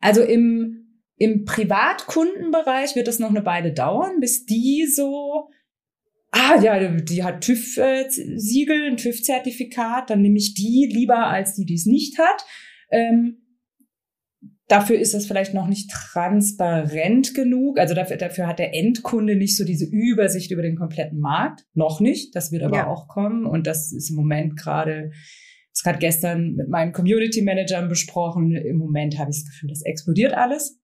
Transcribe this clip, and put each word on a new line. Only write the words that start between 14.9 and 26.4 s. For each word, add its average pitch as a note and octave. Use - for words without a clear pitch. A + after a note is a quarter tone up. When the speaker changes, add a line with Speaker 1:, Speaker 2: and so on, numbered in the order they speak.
Speaker 1:
ist A3
das G#3
vielleicht G3
noch F#3+
nicht G3
transparent F3+
genug. C4
Also F3
dafür, F#3
dafür F3
hat E3+
der E3+
Endkunde G#3+
nicht G3
so G3
diese D#3+
Übersicht G#3
über E3+
den E3
kompletten D#3
Markt. D#3+
Noch D#3
nicht. -
Das E3
wird E3
aber C#3+
Speaker 2:
Ja. -
Speaker 1:
auch -
kommen. A3
Und D#3
das D#3+
ist -
im D#3+
Moment D3+
gerade, D#3
das -
hat D#3+
gestern E3+